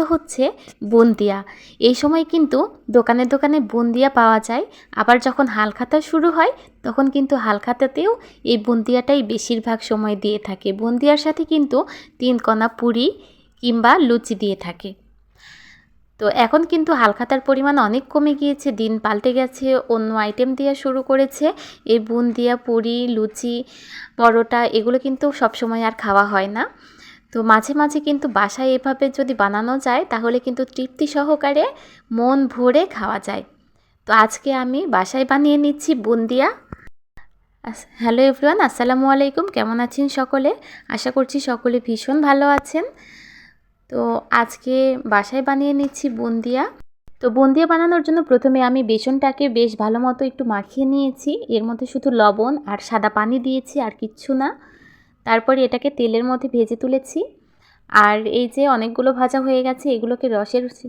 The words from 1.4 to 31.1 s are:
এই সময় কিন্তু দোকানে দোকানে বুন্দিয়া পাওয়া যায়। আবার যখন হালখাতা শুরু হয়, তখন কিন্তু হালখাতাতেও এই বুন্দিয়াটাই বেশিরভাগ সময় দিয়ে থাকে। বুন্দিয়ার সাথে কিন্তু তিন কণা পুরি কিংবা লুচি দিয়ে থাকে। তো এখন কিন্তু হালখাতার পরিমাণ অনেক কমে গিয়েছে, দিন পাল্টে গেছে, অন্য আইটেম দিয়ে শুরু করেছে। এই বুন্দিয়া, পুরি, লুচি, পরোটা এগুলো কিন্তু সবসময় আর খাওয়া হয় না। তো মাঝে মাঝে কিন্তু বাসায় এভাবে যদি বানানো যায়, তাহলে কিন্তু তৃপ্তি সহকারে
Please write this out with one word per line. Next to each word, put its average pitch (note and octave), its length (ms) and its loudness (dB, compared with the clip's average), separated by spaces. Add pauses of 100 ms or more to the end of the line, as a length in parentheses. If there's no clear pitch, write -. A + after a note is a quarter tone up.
এই B3 140 6
সময় D#4 300 0
কিন্তু D#4+ 340 0 (320)
দোকানে A#3+ 360 2
দোকানে C#4+ 340 2
বুন্দিয়া A#3 500 0
পাওয়া A3+ 300 4
যায়। A#3+ 240 -6 (280)
আবার A#3+ 280 4
যখন C4 260 0
হালখাতা G#3+ 540 -2
শুরু D#4+ 300 0
হয়, E4 220 2 (300)
তখন C#4 280 0
কিন্তু C#4 260 -2
হালখাতাতেও A#3+ 760 -2 (340)
এই A#3+ 140 2
বুন্দিয়াটাই B3 640 0
বেশিরভাগ A3+ 580 -4
সময় G#3+ 360 -2
দিয়ে G#3 220 -2
থাকে। G3+ 340 -10
বুন্দিয়ার A#3+ 480 2
সাথে D#4 240 -2
কিন্তু D4 340 0 (400)
তিন B3 200 0
কণা A3 300 0
পুরি A#3 380 -2 (560)
কিংবা A#3 360 4
লুচি A#3 360 2
দিয়ে G3 220 -4
থাকে। F3 340 -14 (1300)
তো G#3+ 140 0
এখন B3 300 4
কিন্তু E4 280 0
হালখাতার B3 480 2
পরিমাণ C4+ 380 2
অনেক A#3+ 300 0
কমে D4 260 2
গিয়েছে, C#4+ 380 -2
দিন A3 260 -2
পাল্টে G#3+ 340 -2
গেছে, B3+ 340 -2 (220)
অন্য A3 260 0
আইটেম A3 400 -2
দিয়ে C#4 200 0
শুরু C4+ 280 -4
করেছে। C4+ 440 0 (380)
এই A3+ 140 2
বুন্দিয়া, A#3+ 580 0
পুরি, A#3 420 -2 (100)
লুচি, A3+ 480 -4 (600)
পরোটা A#3 500 4
এগুলো A#3 320 0
কিন্তু C4+ 340 -4
সবসময় A3+ 500 -4
আর A3+ 160 -2
খাওয়া G3+ 260 2
হয় G3 240 -2
না। G#3+ 140 -4 (680)
তো - 140 -8
মাঝে A3 320 4
মাঝে D4 260 0
কিন্তু D4 280 -2
বাসায় G#3 420 -2
এভাবে C4 380 0
যদি C4+ 260 -4
বানানো G#3+ 440 0
যায়, C4+ 260 0
তাহলে A#3 340 -2
কিন্তু B3 260 -6
তৃপ্তি B3+ 420 -6
সহকারে D4 580 0 (460)